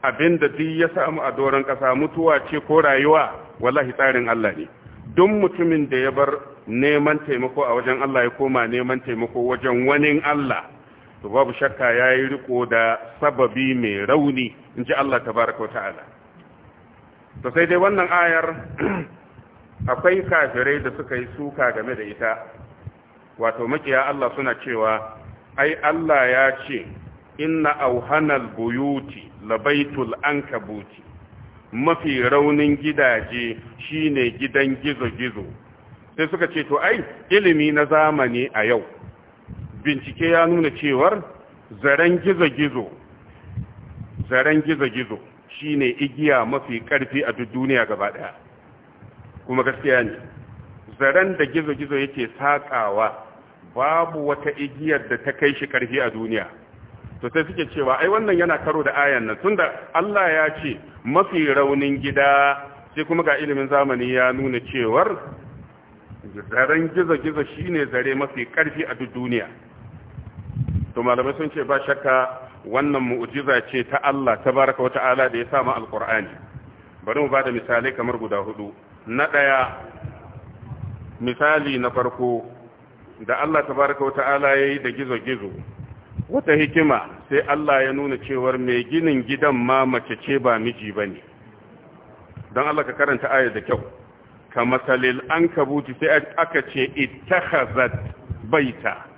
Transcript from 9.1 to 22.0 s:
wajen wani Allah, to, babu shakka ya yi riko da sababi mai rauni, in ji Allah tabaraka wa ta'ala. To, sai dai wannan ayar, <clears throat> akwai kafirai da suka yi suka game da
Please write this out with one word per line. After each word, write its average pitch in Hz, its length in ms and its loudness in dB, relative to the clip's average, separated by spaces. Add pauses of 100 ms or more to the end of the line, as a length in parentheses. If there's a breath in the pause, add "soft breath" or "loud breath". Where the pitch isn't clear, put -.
wajen 127 400 0
wani 147 360 4
Allah, 139 420 -2 (560 loud breath)
to, 104 80 -10
babu 120 240 2
shakka 131 420 0
ya 127 180 4
yi 131 140 2
riko 127 420 -2
da 113 280 4 (240)
sababi 131 520 2
mai 104 320 0
rauni, 131 480 2 (220)
in 123 100 -6
ji 139 80 0
Allah 135 300 0
tabaraka 113 360 -2
wa 110 80 -4
ta'ala. 98 360 -8 (1400)
To, 127 100 -6
sai 165 140 4
dai 175 120 2
wannan 190 340 2
ayar, 165 560 2 (100)
<clears throat> - 1120 -8
akwai 180 420 2
kafirai 143 540 2
da 127 140 -4
suka 135 180 -8
yi 123 120 -6 (100)
suka 139 340 -2
game 113 240 -6
da 107 80 -10